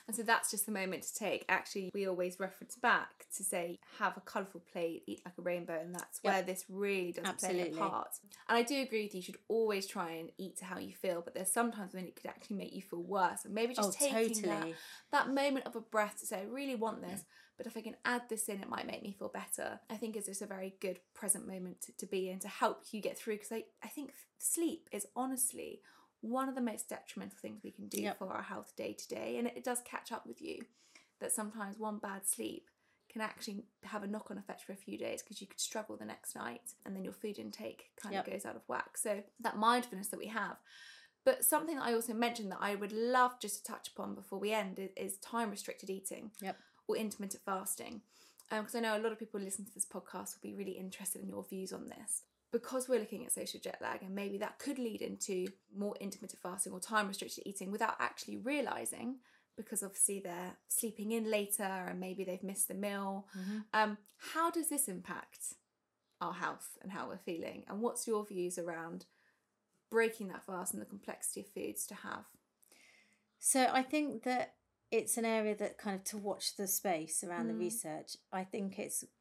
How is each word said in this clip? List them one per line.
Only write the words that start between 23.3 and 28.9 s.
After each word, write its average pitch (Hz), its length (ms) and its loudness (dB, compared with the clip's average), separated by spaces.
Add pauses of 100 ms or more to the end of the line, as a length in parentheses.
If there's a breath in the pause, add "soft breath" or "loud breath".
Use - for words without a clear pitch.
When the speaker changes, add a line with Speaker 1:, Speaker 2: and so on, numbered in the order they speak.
Speaker 1:
'Cause - 140 -10
I, 226 140 -4 (180)
I 233 40 -8
think 277 240 -10 (240)
sleep - 540 2
is 208 240 -4
honestly - 640 0 (400 loud breath)
one 254 280 2
of 262 60 -2
the 269 60 0
most 220 280 0
detrimental - 480 -8
things - 280 -10
we 196 80 -10
can 202 160 -12
do 208 120 -2
Speaker 2:
Yep. 208 180 0
Speaker 1:
for 190 140 -6
our 208 120 -2
health 208 320 -8
day - 160 -2